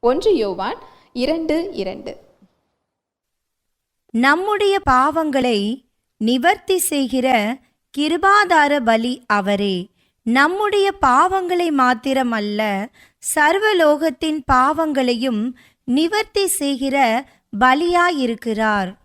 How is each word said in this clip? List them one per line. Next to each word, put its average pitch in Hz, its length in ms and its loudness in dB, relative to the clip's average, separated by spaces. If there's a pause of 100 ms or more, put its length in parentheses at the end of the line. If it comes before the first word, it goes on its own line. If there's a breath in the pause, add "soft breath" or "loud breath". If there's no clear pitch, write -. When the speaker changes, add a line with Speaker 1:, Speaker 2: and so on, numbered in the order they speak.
Speaker 1:
ஒன்று 294 340 2
யோவான் 202 440 -4 (320 loud breath)
இரண்டு 311 460 -2 (140)
இரண்டு. 196 420 -10 (2000)
Speaker 2:
நம்முடைய 392 640 2 (120)
பாவங்களை 269 680 0 (640)
நிவர்த்தி 262 580 0
செய்கிற 262 500 -2 (680)
கிருபாதார 320 880 2
பலி 226 340 0 (120)
அவரே. 202 500 -2 (500)
நம்முடைய 392 600 2 (140)
பாவங்களை 349 720 2
மாத்திரமல்ல, 240 920 0 (600 soft breath)
சர்வலோகத்தின் 311 1200 2
பாவங்களையும் 262 920 0 (480 soft breath)
நிவர்த்தி 339 580 0
செய்கிற 277 500 -2 (640 soft breath)
பலியாயிருக்கிறார். 254 1300 0 (140)